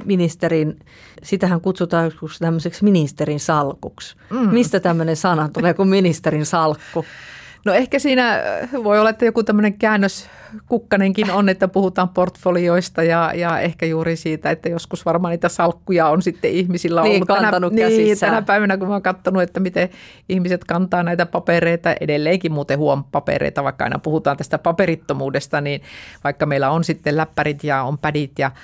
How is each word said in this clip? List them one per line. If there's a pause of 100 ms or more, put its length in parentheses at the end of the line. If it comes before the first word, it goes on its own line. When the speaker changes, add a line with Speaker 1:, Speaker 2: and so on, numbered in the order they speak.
Speaker 1:
ministerin, (440)
sitähän
kutsutaan
joskus
tämmöiseksi
ministerin
salkuksi. (140)
Speaker 2:
Mm.
Speaker 1:
Mistä
tämmönen
sana
tulee
kuin
ministerin
salkku? (600)
Speaker 2:
No
ehkä
siinä, (300)
äh, (140)
voi
olla,
että
joku
tämmönen
käännöskukkanenkin
on,
että
puhutaan
portfolioista
ja,
ja
ehkä
juuri
siitä,
että
joskus
varmaan
niitä
salkkuja
on
sitten
ihmisillä
Speaker 1:
Niin,
Speaker 2:
ollut
tänä,
Speaker 1:
kantanut
Speaker 2:
niin,
Speaker 1:
käsissään.
Speaker 2:
tänä
päivänä,
kun
mä
oon
kattonut,
että
miten (400)
ihmiset
kantaa
näitä
papereita,
edelleenkin
muuten
huom
papereita,
vaikka
aina
puhutaan
tästä
paperittomuudesta,
niin (420)
vaikka
meillä
on
sitten
läppärit
ja
on
pädit
ja, (120)